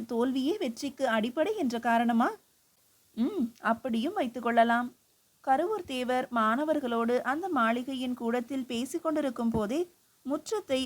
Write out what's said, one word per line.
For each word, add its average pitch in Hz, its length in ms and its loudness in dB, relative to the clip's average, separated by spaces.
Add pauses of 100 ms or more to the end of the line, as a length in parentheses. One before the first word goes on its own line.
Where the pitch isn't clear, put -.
தோல்வியே 254 520 0
வெற்றிக்கு 277 500 -4
அடிப்படை 247 500 0
என்ற 240 220 0
காரணமா?" 233 500 4 (880)
"ம், 285 280 0 (180)
அப்படியும் 226 560 -2
வைத்துக் 247 280 -2
கொள்ளலாம்." 233 420 4 (540)
கருவூர் 349 420 0
தேவர் 254 460 -2
மாணவர்களோடு 240 920 2
அந்த 302 260 -2
மாளிகையின் 247 720 -2
கூடத்தில் 240 440 -2
பேசிக் 262 380 -4
கொண்டிருக்கும் 269 520 0
போதே 226 240 0 (460)
முற்றத்தை 285 600 -2